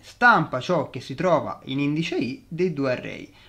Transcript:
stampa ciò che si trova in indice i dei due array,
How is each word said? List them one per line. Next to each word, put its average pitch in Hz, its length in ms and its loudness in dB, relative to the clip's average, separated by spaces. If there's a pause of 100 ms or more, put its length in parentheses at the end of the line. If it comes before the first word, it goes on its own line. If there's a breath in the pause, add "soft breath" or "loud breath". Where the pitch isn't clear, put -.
stampa 190 580 4
ciò 143 320 -2
che - 80 -10
si 131 160 -10
trova 151 480 0
in 135 160 -4
indice 151 360 0
i 269 320 -4
dei 175 260 -2
due 135 180 -2
array, - 420 -8 (160 loud breath)